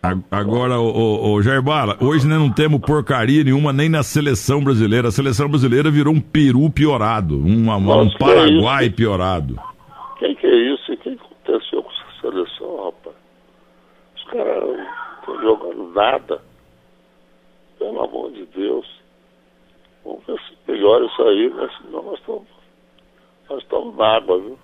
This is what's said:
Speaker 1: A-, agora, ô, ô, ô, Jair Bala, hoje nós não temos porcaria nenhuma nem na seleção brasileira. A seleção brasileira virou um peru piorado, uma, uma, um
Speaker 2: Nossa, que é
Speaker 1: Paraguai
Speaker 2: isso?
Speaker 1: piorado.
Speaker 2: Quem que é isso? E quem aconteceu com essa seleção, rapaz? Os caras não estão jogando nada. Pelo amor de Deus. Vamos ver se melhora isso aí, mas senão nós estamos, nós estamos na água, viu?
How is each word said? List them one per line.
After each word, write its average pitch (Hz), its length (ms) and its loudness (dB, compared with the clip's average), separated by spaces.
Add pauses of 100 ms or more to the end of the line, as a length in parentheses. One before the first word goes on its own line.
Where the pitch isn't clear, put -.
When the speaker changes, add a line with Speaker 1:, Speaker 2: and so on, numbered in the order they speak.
Speaker 1:
A-, 92 140 -2 (140)
agora, 117 480 -2
ô, 117 100 2
ô, 110 440 0
ô, 104 100 2
Jair 135 180 2
Bala, 135 400 0
hoje 143 260 2
nós 156 120 2
não 143 120 2
temos 151 300 2
porcaria 139 640 2
nenhuma 139 280 2
nem 143 160 0
na 160 140 2
seleção 143 640 0
brasileira. 117 460 2
A - 20 -2
seleção 135 360 0
brasileira 139 440 2
virou 147 200 4
um 156 80 4
peru 143 520 2
piorado, 110 680 0
uma, 107 380 2
uma, 101 220 2
um 151 80 4
Speaker 2:
Nossa, 101 120 0
que - 60 -2
é - 40 4
Speaker 1:
Paraguai 151 600 4
Speaker 2:
isso? 98 80 -4
Speaker 1:
piorado. 90 640 -2 (580)
Speaker 2:
Quem - 180 -4
que - 120 -2
é - 80 6 (180)
isso? - 200 -10
E - 40 -10
quem - 160 -10
aconteceu - 720 -6
com - 80 -16
essa - 300 -16 (100)
seleção, 95 540 -10
rapaz? - 300 -14 (1000)
Os - 60 -18
caras - 400 -6
não - 560 -10
estão - 240 -12
jogando 104 500 -6
nada. 104 480 -2 (1400)
Pelo - 260 -8
amor - 280 -10
de 104 140 -18 (100)
Deus. 101 320 -6 (1160)
Vamos - 220 -16
ver - 140 -10
se - 320 -14
melhora 113 340 4
isso - 160 -6
aí, 117 340 2
mas 131 220 -6
senão - 240 -14
nós 196 180 -12
estamos, - 220 -12 (1040)
nós 139 140 -12
estamos - 340 -8
na 110 220 2
água, 92 220 0
viu? 113 240 -14